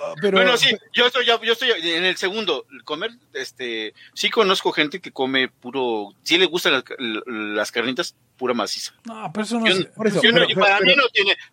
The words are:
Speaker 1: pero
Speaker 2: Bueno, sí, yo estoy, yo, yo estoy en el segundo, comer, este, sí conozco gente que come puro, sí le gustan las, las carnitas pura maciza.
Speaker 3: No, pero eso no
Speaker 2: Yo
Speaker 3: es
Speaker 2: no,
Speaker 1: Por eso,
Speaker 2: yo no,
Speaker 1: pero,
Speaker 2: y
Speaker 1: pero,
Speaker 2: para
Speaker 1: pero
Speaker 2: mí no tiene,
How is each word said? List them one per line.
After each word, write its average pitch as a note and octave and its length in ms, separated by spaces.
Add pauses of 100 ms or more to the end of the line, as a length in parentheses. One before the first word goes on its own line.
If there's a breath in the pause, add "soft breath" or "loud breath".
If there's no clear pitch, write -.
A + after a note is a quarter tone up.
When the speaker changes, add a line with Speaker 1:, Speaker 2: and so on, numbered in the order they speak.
(200)
Speaker 1:
pero F#3+ 200
Speaker 2:
Bueno, F#3+ 180
sí, B3+ 120 (240)
yo A#3+ 120
estoy, B3 180
yo, A#3 200
yo A3+ 100
estoy B3 160 (100)
en E3 260
el F3+ 120
segundo, F#3 480 (200)
comer, E3+ 260 (240)
este, A#2 580 (220 soft breath)
sí - 160
conozco F#3+ 400
gente D3+ 280
que D3 120
come C3 380
puro, A#2+ 760
sí E3 160
le F#3 80
gustan E3 260
las, C3 100 (440)
las G#2+ 440
carnitas B2 440 (200)
pura B2 200
maciza. - 380 (120)
Speaker 3:
No, A3 260
pero G#3 140
eso A3+ 140
no A3+ 80
Speaker 2:
Yo G#3+ 60
Speaker 3:
es F#3+ 80
Speaker 2:
no, - 120
Speaker 1:
Por A3 140
eso, F3 160
Speaker 2:
yo A#3 80
no, A#3 80
Speaker 1:
pero, - 100
Speaker 2:
y G#3+ 60
Speaker 1:
pero, G3 100
Speaker 2:
para G3 140
Speaker 1:
pero F#3 100
Speaker 2:
mí F3+ 80
no B3+ 160
tiene, G3+ 220 (180 loud breath)